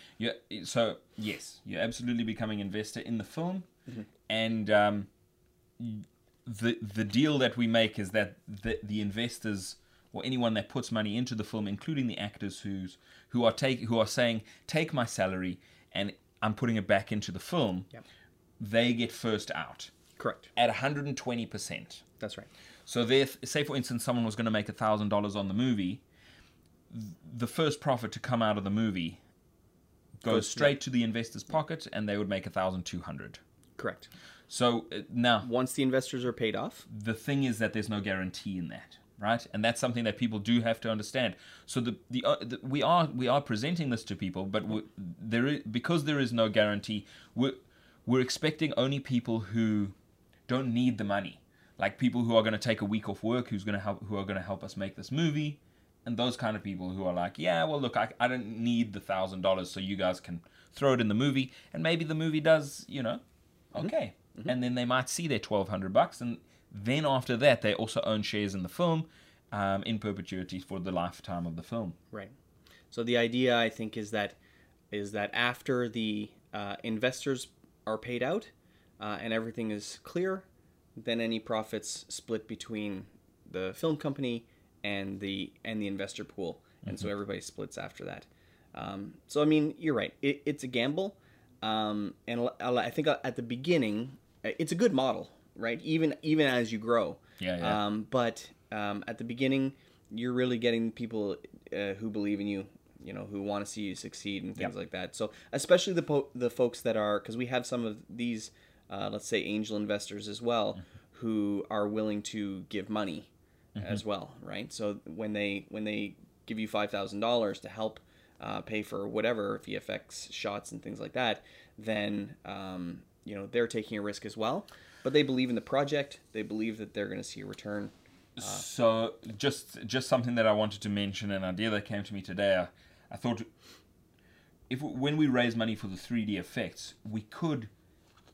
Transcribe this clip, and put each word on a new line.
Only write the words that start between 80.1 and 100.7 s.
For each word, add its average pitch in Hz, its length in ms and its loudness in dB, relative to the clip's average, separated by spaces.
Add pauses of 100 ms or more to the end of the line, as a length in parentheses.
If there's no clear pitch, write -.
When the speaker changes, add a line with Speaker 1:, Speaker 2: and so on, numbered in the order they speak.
Speaker 2:
then 117 240 -2
any 113 180 0
profits - 720 -4
split - 400 -6
between 104 560 -6 (460)
the 92 240 -4
film 160 220 0
company 135 480 -4 (400)
and 98 360 -4
the, 98 320 -4 (120)
and 110 180 -4
the 101 40 -2
investor 98 380 -6
pool, 85 360 -6 (260)
and 101 120 -6
so 101 80 -8
Speaker 1:
Mm-hmm. 101 60 -2
Speaker 2:
everybody 101 280 -6
splits - 380 -10
after - 260 -10
that. - 200 -10 (500)
Um, 98 400 -8 (120)
so, 147 160 2
I - 20 6
mean, 151 340 6
you're 156 160 0
right. 98 280 0
It, 143 240 0
it's 147 180 -2
a - 40 -8
gamble, 143 480 0 (460)
um, 107 520 -2 (120)
and 120 140 -2
l-, - 200 0
l-, 123 180 2
I 113 120 2
think 151 180 2
at 131 280 0
the 131 60 -4
beginning, 123 720 0 (280)
uh, 110 140 -2
it's 165 140 -2
a - 20 2
good 196 180 6
model, 131 380 0 (260)
right? 120 260 -4
Even, 156 400 2
even 156 240 6
as 120 260 2
you 110 60 -2
grow. 110 380 2 (220)
Speaker 1:
Yeah, 92 200 0
yeah. 107 280 2
Speaker 2:
Um, 107 240 -2
but, 120 380 0 (240)
um, 104 340 -2
at 113 120 -8
the 117 60 -6
beginning, 135 500 2 (400)
you're 120 180 -2
really 123 260 2
getting 113 320 4